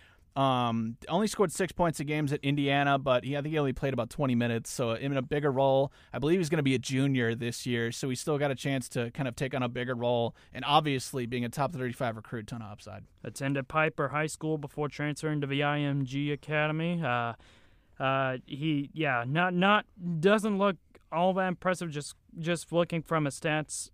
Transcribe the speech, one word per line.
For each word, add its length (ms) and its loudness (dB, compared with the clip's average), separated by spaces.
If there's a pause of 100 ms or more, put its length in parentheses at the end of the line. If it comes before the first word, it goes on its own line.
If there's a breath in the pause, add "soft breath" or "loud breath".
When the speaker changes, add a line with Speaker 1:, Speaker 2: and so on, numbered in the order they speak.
(360 soft breath)
Speaker 1:
Um, 640 2 (120)
only 160 2
scored 260 0
six 200 -2
points 280 0
in 60 -4
games 260 -2
at 120 -2
Indiana, 560 2
but 240 2
he, 120 -4
I 60 -2
think 120 -4
he 40 2
only 160 2
played 200 -2
about 180 -4
twenty 240 0
minutes, 340 0
so 220 -2
in 260 -2
a 60 2
bigger 280 0
role. 400 4 (220 soft breath)
I 60 -6
believe 200 4
he's 100 0
gonna 120 2
be 140 4
a 40 0
junior 540 2
this 320 -6
year, 260 0
so 160 -6
he's 120 -2
still 180 0
got 140 0
a 40 0
chance 340 -2
to 200 -2
kind 180 -4
of 80 -6
take 200 -4
on 80 0
a 40 0
bigger 280 -4
role, 400 2 (180 soft breath)
and 100 -10
obviously 640 2
being 180 -4
a 60 -4
top 240 -2
thirty-five 420 -4
recruit, 300 -10
ton 160 -10
of 100 -12
upside. 340 -16 (180)
Speaker 2:
Attended 440 -4
Piper 420 0
High 180 -2
School 320 -4
before 300 -4
transferring 520 -2
to 60 -2
the 160 0
I 160 2
M 260 2
G 260 -2
Academy. 720 -2
Uh, 300 0 (680 soft breath)
uh, 460 0
he, 480 -2
yeah, 340 0
not, 280 2
not, 320 4 (320)
doesn't 400 4
look 160 2 (360)
all 220 2
that 140 2
impressive 420 -2
just, 240 -8 (240)
just 340 -2
looking 300 2
from 240 0
his 140 -4
stats 540 -4